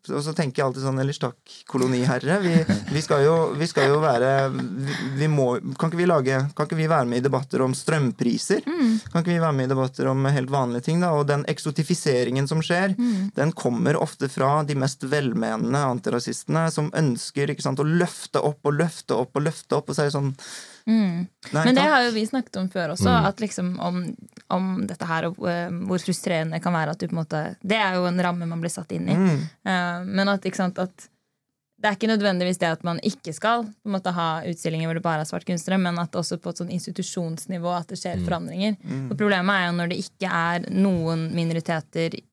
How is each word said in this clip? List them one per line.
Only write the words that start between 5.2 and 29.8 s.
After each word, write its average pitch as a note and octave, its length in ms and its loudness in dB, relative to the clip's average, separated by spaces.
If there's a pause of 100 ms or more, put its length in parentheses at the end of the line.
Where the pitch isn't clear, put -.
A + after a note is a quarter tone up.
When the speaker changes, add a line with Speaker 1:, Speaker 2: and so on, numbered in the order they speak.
Speaker 1:
vi D#3 100 2
må, C3+ 220 4 (260)
kan D#3+ 140 0
ikke E3+ 80 -2
vi F3 100 4
lage, C3+ 300 4 (180)
kan D3+ 80 0
ikke D#3+ 140 -2
vi D#3+ 100 0
være D3 160 4
med A#2+ 160 0
i C#3 60 6
debatter C3 340 4
om C3 160 2
strømpriser? D3 880 0
Speaker 2:
Mm. C#4 300 2 (160)
Speaker 1:
Kan E3+ 100 2
ikke F3 140 0
vi - 20 2
være D#3+ 160 2
med C3 160 0
i - 60 2
debatter C3 340 0
om C3+ 240 2
helt B2+ 160 0
vanlige B2 380 0
ting E3 160 2
da?" F3 100 2
Og D3 160 2
den C#3+ 160 2
eksotifiseringen C#3 1040 0
som D#3 100 0
skjer, F#3 380 2
Speaker 2:
Mm. G#3 400 0
Speaker 1:
den D#3 140 2
kommer B2 500 0
ofte D3+ 260 -4
fra C#3 380 2
de C#3+ 80 -2
mest C3+ 320 -2
velmenende A#2 720 0
antirasistene B2 960 -2
som D3+ 160 0
ønsker, D3 640 0
ikke - 80 -10
sant, C3+ 160 -2
å C#3+ 80 2
løfte E3+ 560 0
opp C#3+ 240 -2
og D3 160 2
løfte D#3+ 320 -2
opp B2 240 -2
og D3 80 0
løfte - 320 -2
opp, - 100 -6
og D3+ 60 -6
så D3 140 2
er - 20 0
det C#3+ 80 -2
sånn, C3+ 160 0 (500)
Speaker 2:
Mm. F#3 440 2 (240)
Speaker 1:
"Nei, D3+ 120 2
Speaker 2:
Men B3 120 6
det C4+ 80 6
Speaker 1:
takk." D4+ 100 4
Speaker 2:
har B3+ 80 6
jo A#3+ 80 2
vi A3 160 0
snakket B3+ 320 -4
om F#3+ 100 -2
før F3 220 -4
også, - 160 0
Speaker 3:
Mm. E3+ 220 6
Speaker 2:
at G3+ 100 -2
liksom F3+ 400 -4
om, F3 380 -4 (340)
om F#3 380 -2
dette D#3+ 180 -8
her, E3 200 -2
og, E3+ 100 -6 (100)
eh, F3 240 -2
hvor F3+ 320 -4
frustrerende E3 520 -2
det E3 100 -4
kan F3 100 0
være D#3 160 0
at E3+ 80 -6
du - 80 -6
på D#3+ 80 -6
en E3 100 -2
måte, D#3+ 400 -6
det G3+ 140 0
er G3 160 0
jo F3+ 120 0
en F3 120 0
ramme F3 300 -2
man E3 120 -6
blir E3 80 -4
satt - 220 -8
inn F3 180 -4
i. - 60 2
Speaker 1:
Mm. E3 300 4 (200)
Speaker 2:
Eh, F3 420 -2